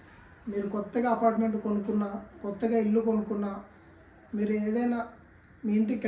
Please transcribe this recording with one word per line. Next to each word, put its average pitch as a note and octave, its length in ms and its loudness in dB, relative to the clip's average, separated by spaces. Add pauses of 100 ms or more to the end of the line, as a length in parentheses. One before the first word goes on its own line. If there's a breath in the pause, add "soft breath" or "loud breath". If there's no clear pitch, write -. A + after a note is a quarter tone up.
(480 loud breath)
మీరు G3+ 200 -4
కొత్తగా A#3 420 -2
అపార్ట్‌మెంట్ A3+ 540 2
కొనుక్కున్నా, G#3 460 0 (340)
కొత్తగా A3 340 0
ఇల్లు A3 240 4
కొనుక్కున్నా, G#3 500 0 (840)
మీరు G#3 180 0 (140)
ఏదైనా A#3+ 320 0 (680)
మీ G#3 80 0
ఇంటికి G#3+ 340 2